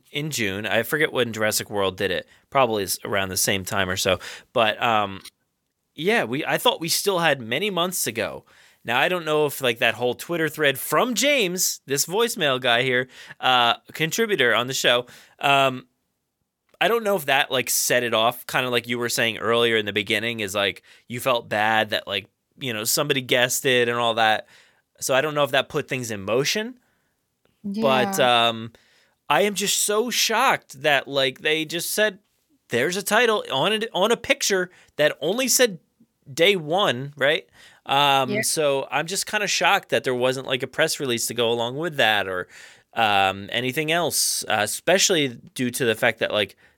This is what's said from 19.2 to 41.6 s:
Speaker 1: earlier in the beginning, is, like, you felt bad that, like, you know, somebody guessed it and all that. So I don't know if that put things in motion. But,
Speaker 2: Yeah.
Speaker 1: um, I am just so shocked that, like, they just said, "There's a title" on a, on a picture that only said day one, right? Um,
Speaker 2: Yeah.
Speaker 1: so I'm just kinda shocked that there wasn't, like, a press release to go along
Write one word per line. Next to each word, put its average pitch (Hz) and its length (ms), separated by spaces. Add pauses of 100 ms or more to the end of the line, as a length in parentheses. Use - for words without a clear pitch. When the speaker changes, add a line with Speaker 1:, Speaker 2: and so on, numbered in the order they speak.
Speaker 1:
earlier 117 360
in 107 120
the 101 40
beginning, 107 480
is, 98 140
like, 101 300 (240)
you 120 120
felt 120 300
bad 110 400
that, 104 180
like, 98 200 (320)
you 127 140
know, 107 100
somebody 143 380
guessed 127 440
it 123 240
and 120 80
all 117 160
that. 110 320 (540)
So - 160
I 131 60
don't 151 120
know 147 100
if 135 80
that 131 160
put 147 220
things 127 220
in 101 100
motion. 147 560 (840)
But, 196 560
Speaker 2:
Yeah. 120 300
Speaker 1:
um, 113 240 (540)
I 151 140
am 208 140
just 190 280
so 220 280
shocked 220 720
that, 143 240
like, 135 320
they 156 260
just 160 260
said, 208 280 (500)
"There's 139 260
a 208 60
title" 220 500
on 151 220
a, 220 60 (140)
on 190 180
a 226 60
picture 185 520 (280)
that 151 240
only 220 260
said 220 320 (520)
day 160 240
one, 147 640
right? 151 300 (400)
Um, 139 440
Speaker 2:
Yeah. 214 100
Speaker 1:
so 143 480
I'm 147 160
just 180 220
kinda 202 200
shocked 180 420
that 123 140
there 131 120
wasn't, 131 320
like, 127 160
a 131 40
press - 320
release 123 280
to - 80
go 117 160
along 120 260